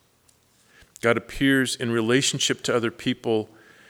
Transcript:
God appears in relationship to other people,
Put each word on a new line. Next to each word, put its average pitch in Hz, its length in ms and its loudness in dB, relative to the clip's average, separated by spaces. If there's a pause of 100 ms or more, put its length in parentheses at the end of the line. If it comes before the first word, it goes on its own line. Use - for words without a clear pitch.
(1000)
God 117 160 2
appears 135 580 0
in 120 160 -4
relationship 120 720 0
to 120 140 0
other 113 160 0
people, 117 580 -2 (400)